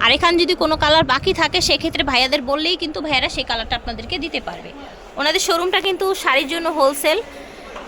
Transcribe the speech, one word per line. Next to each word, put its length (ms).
আর 120
এখানে 260
যদি 160
কোনো 220
কালার 280
বাকি 280
থাকে 280
সেক্ষেত্রে 420
ভাইয়াদের 400
বললেই 340
কিন্তু 240
ভাইয়ারা 280
সেই 160
কালারটা 320
আপনাদেরকে 420
দিতে 220
পারবে। 300
ওনাদের 240
শোরুমটা 400
কিন্তু 340
শাড়ির 340
জন্য 200
হোলসেল, 500